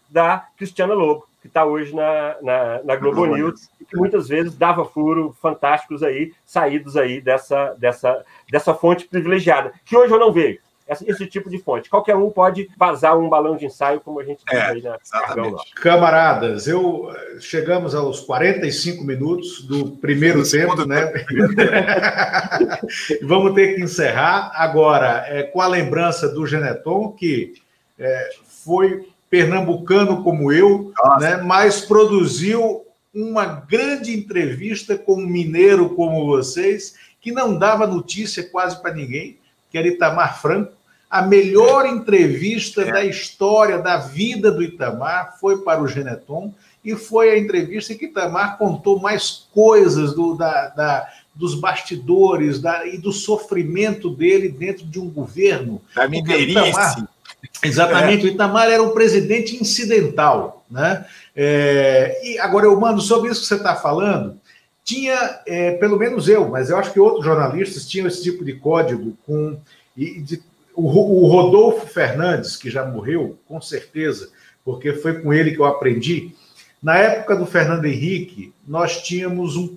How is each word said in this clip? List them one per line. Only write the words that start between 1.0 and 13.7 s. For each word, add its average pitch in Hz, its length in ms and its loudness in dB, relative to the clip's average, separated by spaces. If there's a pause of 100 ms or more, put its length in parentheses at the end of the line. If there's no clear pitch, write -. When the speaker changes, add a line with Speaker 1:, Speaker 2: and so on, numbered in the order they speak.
Speaker 1:
que - 60 -20
tá 160 180 2
hoje 151 280 -4
na, 151 480 -2
na, 127 420 -2
na 135 120 -2
Globo 139 200 -2
Speaker 2:
Globo 160 200 0
Speaker 1:
News, 156 240 -4
Speaker 2:
News. - 100 -20 (100)
Speaker 1:
e - 40 -20
que - 140 -12
muitas 185 300 0
vezes 165 260 -4
dava 170 320 0
furo 156 560 -2
fantásticos 151 600 -2
aí, 147 300 -4 (120)
saídos 143 520 -2
aí 131 240 -2
dessa, 135 580 -2
dessa, 123 460 -2 (260)
dessa 147 240 0
fonte 170 320 0
privilegiada, 165 680 0 (120)
que - 120 -8
hoje 240 160 6
eu 220 60 6
não 226 140 4
vejo. 160 260 0 (320)
Esse, 147 160 -8
esse 196 200 -4
tipo 185 240 -10
de 185 80 -10
fonte. 131 320 -6
Qualquer 208 260 2
um 202 140 2
pode 190 440 2
vazar 165 440 2
um 165 100 0
balão 156 300 0
de 147 80 -8
ensaio, 143 340 -4